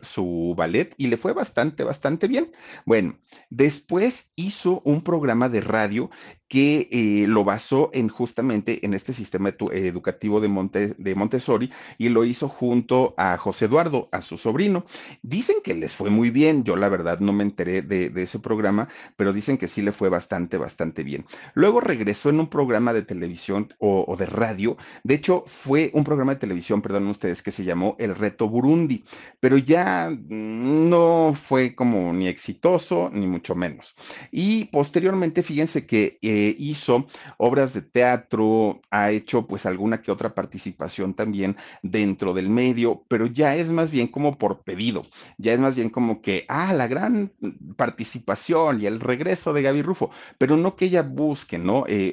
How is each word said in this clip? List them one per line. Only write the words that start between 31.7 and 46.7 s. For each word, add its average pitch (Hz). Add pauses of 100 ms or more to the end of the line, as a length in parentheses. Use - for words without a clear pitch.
como 101
ni 92
exitoso, 170
ni 101
mucho 90
menos. 87 (360)
Y 208
posteriormente, 170
fíjense 156
que, 107
eh, 104
hizo 143 (300)
obras 131
de 120
teatro, 110 (100)
ha 104
hecho, 113
pues, 101
alguna 104
que -
otra 98
participación 95
también 101 (260)
dentro 98
del 95
medio, 117
pero 117
ya 139
es 165
más 165
bien 127
como 143
por 98
pedido, 98 (320)
ya 110
es 123
más 135
bien 117
como 113
que, 95
ah, 175